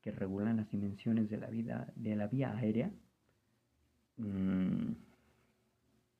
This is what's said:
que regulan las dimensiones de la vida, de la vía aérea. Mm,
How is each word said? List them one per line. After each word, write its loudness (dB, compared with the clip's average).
que -4
regulan 0
las -2
dimensiones 0
de -2
la -6
vida, -4
de -2
la 0
vía 0
aérea. 2
Mm, 2